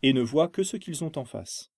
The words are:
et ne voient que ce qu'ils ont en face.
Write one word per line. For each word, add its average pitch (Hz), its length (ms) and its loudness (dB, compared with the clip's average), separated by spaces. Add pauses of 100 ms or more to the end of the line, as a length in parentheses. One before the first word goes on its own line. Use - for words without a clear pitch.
et 135 120 6
ne 127 80 4
voient 143 260 2
que 190 160 -2
ce 196 140 -4
qu'ils 165 260 -6
ont 160 140 -2
en 135 80 -6
face. - 520 -12